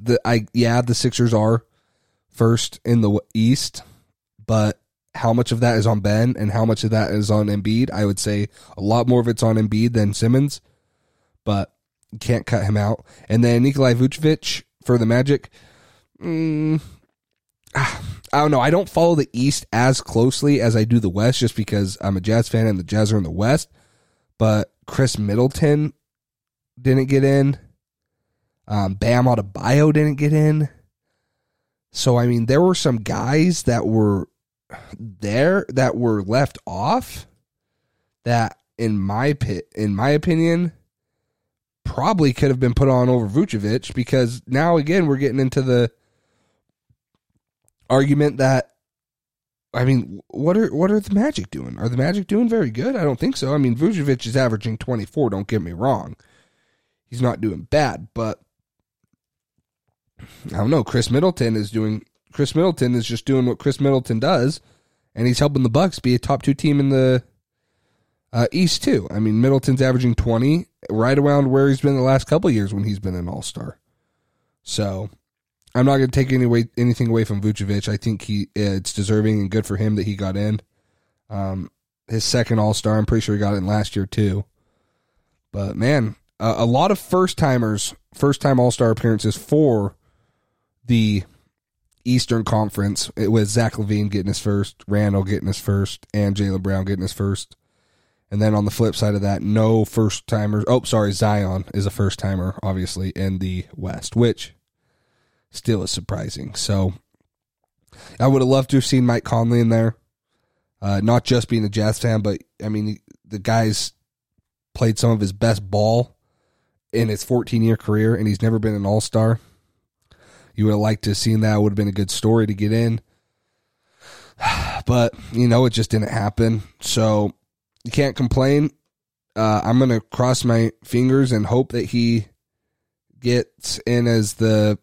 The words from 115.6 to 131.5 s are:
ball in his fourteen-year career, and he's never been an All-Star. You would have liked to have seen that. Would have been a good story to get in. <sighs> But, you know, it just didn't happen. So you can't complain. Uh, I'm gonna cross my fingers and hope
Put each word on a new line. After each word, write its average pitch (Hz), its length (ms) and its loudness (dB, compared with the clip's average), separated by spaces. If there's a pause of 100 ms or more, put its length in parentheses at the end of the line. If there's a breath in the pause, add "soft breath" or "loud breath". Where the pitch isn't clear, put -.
ball 110 480 0 (760)
in 113 160 0
his 104 160 -4
fourteen-year 113 540 0
career, 107 360 0
and 107 140 -2
he's 101 140 -2
never 113 180 0
been 107 160 -2
an 101 100 -4
All-Star. 110 540 0 (1120 soft breath)
You 107 120 0
would 107 60 4
have 104 80 0
liked 107 240 -2
to 107 80 -2
have 101 60 -2
seen 110 240 0
that. 107 200 2
Would 107 100 2
have 98 60 -4
been 104 100 0
a 98 60 -2
good 95 180 -4
story 113 340 2
to 107 80 -2
get 104 200 -2
in. 113 260 0 (1400 loud breath)
<sighs> - 480 -4
But, 120 280 2 (180)
you 120 160 2
know, 117 180 4
it 117 60 2
just 113 200 -4
didn't 107 180 0
happen. 110 540 0 (160)
So 107 540 0 (500)
you 117 80 -10
can't 139 240 0
complain. 135 560 2 (640)
Uh, 107 280 2
I'm 120 160 2
gonna 123 200 2
cross 127 440 -2
my 113 280 2 (120)
fingers 131 480 2
and 107 140 0
hope 123 280 0